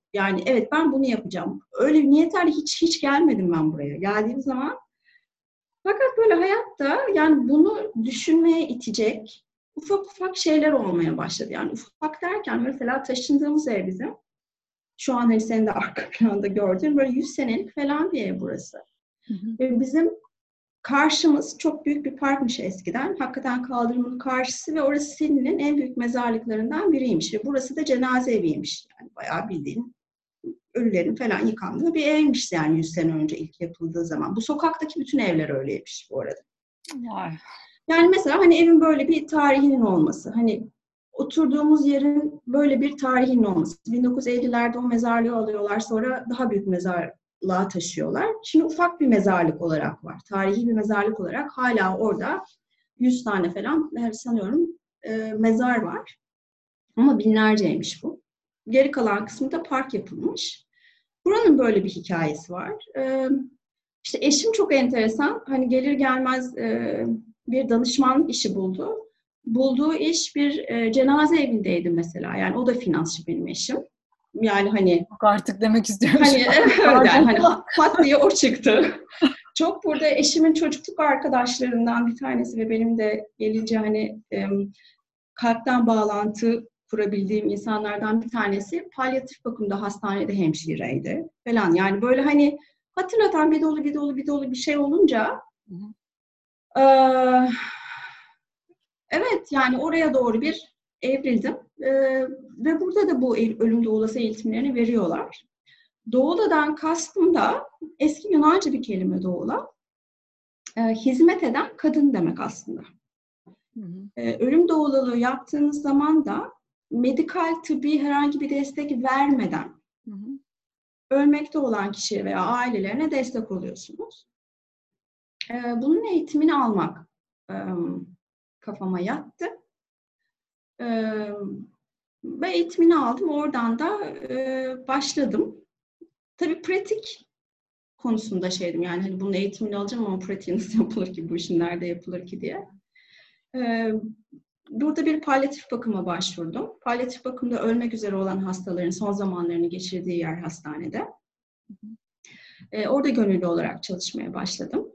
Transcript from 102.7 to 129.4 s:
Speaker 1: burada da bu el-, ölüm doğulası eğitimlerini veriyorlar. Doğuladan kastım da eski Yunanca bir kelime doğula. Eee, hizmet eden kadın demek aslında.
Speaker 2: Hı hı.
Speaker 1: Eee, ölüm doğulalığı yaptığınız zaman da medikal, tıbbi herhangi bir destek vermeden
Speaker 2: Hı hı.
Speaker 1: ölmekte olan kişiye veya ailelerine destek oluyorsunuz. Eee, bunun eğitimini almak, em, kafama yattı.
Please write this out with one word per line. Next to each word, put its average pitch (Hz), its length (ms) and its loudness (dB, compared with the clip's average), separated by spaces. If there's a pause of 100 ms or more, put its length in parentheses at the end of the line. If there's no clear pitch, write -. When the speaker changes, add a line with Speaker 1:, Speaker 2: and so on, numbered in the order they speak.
Speaker 1:
burada 370 280 2
da 254 140 0
bu 233 140 2
el-, 220 240 0
ölüm 226 240 2
doğulası 220 340 0
eğitimlerini 226 560 -4
veriyorlar. 226 720 -2 (680)
Doğuladan 311 640 2
kastım 330 600 0
da - 320 0 (320)
eski 311 340 -2
Yunanca 311 400 4
bir 247 100 -4
kelime 185 400 -2
doğula. 190 500 -6 (1040)
Eee, 226 180 0 (100)
hizmet 294 380 4
eden 269 340 -2
kadın 294 360 4
demek 170 280 0
aslında. - 420 -10 (920)
Speaker 2:
Hı 226 60 -14
hı. 185 220 -14 (140)
Speaker 1:
Eee, - 220 -6
ölüm 320 300 4
doğulalığı 269 480 2
yaptığınız 285 640 -2
zaman 294 440 2
da 302 260 -8 (380)
medikal, 320 720 0
tıbbi 294 360 -2
herhangi 285 420 0
bir 285 100 -4
destek 285 400 -4 (140)
vermeden 254 800 0 (220)
Speaker 2:
Hı 220 60 -16
hı. 202 160 -14 (840)
Speaker 1:
ölmekte 294 480 2
olan 214 340 -2
kişiye 202 320 -6
veya 196 160 -2
ailelerine 240 680 -2
destek 254 400 -4
oluyorsunuz. - 760 -12 (1200)
Eee, 240 260 -6
bunun 320 280 0
eğitimini 311 500 0
almak, 220 540 -2 (420)
em, 180 560 -8 (540)
kafama 185 400 -6
yattı. 269 440 -8 (1300)